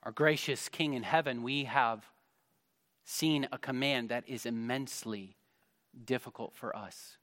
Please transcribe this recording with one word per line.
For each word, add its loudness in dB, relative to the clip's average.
Our -8
gracious 2
King 0
in -2
heaven, 2
we 0
have 4
seen 2
a -6
command 0
that -2
is -6
immensely -4
difficult -4
for -6
us. -12